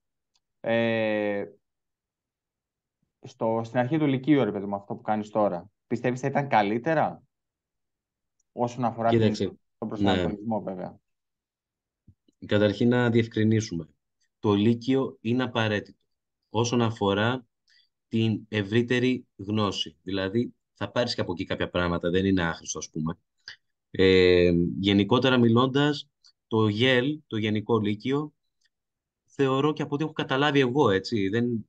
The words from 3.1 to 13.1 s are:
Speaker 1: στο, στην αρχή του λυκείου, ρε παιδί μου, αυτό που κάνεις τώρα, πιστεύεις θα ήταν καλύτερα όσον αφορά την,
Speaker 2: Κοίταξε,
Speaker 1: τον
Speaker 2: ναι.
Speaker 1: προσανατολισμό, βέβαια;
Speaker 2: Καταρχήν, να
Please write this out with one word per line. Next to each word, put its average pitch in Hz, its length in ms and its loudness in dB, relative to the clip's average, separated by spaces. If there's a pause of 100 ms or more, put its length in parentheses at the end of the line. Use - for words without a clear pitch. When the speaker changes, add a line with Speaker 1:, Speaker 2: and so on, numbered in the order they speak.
Speaker 1:
στο, 113 420 -4
στην 117 140 -6
αρχή 123 200 0
του 151 80 0
λυκείου, 135 380 2
ρε 104 80 0
παιδί 101 140 -6
μου, 101 80 -6
αυτό 98 200 -8
που - 80 -12
κάνεις 107 280 -4
τώρα, 95 400 -2 (160)
πιστεύεις 123 340 -4
θα 143 60 -4
ήταν 135 220 -2
καλύτερα 117 760 0 (1300)
όσον 120 320 -4
αφορά 113 240 -2
την, 117 100 4
Speaker 2:
Κοίταξε, 107 260 0
Speaker 1:
τον 90 140 -6 (200)
Speaker 2:
ναι. 113 100 -8
Speaker 1:
προσανατολισμό, 101 760 -2
βέβαια; 92 360 -12 (1500)
Speaker 2:
Καταρχήν, 104 420 2
να 123 220 2